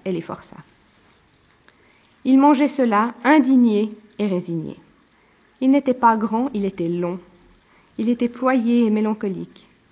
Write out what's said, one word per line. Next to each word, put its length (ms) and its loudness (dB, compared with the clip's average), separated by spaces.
et 60 -6
les 100 -6
forçats. 340 -16
Il 140 4
mangeait 300 4
cela, 440 0
indigné 680 2
et 80 -2
résigné. 500 -6
Il 100 2
n'était 220 2
pas 240 2
grand, 380 -4
il 100 -4
était 240 -6
long. 300 -6
Il 100 -4
était 200 -2
ployé 580 0
et 40 0
mélancolique. 800 -6